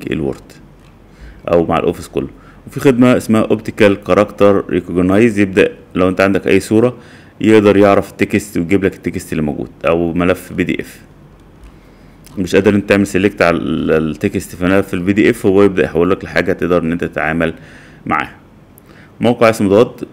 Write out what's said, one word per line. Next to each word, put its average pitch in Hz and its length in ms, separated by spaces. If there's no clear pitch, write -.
الوورد 69 420
او 85 180
مع 82 120
الاوفيس 85 300
كله. 69 200
وفي - 140
خدمة 123 360
اسمها 110 240
اوبتيكال 107 640
كاركتر 101 640
ريكوجنايز، 92 680
يبدأ 95 340
لو 90 140
انت 92 120
عندك 95 280
اي 95 120
صورة 117 360
يقدر 104 360
يعرف 101 340
التكست - 460
ويجيب 92 280
لك 90 100
التكست 90 380
اللي 80 100
موجود، - 280
او 85 260
ملف 87 400
بي 90 120
دي - 160
اف. - 200
مش 90 160
قادر 98 200
انت 101 140
تعمل 101 180
سيلكت 98 360
على 85 140
ال-، 80 340
التكست 80 640
في 87 100
ملف 98 300
البي 92 180
دي 98 180
اف، 120 160
وهو 98 160
يبدأ 95 220
يحول 82 260
لك 95 140
لحاجة 87 280
تقدر 87 300
ان 82 100
انت 85 120
تتعامل 80 500
معاها. 69 300
موقع 117 300
اسمه 110 180
ضاد، 107 440